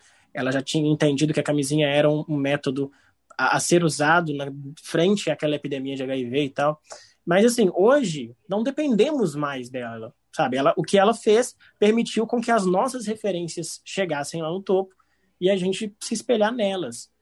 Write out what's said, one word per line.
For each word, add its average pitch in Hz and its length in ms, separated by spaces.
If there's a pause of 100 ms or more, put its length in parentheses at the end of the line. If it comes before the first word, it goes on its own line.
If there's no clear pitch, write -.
(340)
ela 131 180
já 135 100
tinha 151 300
entendido 151 420
que 147 60
a 139 40
camisinha 147 440
era 147 220
um, 151 180
um 156 80
método 139 560 (460)
a, 131 180
a 139 60
ser 175 200
usado 156 520
na 139 180 (320)
frente 180 460
àquela 151 260
epidemia 135 400
de 135 80
H 131 140
I 127 80
V 135 180
e 135 60
tal. 147 320 (440)
Mas, 185 200
assim, 240 280
hoje 180 600 (120)
não 202 140
dependemos 262 760
mais 139 340
dela, 117 440 (220)
sabe? 127 220
Ela, 139 180
o 170 80
que 196 140
ela 196 160
fez 226 420 (240)
permitiu 220 480
com 240 140
que 233 100
as 214 140
nossas 220 420
referências 175 800
chegassem 165 560
lá 156 80
no 185 120
topo 190 320 (460)
e 180 100
a 202 60
gente 190 420
se - 160
espelhar 220 400
nelas. 190 560 (120)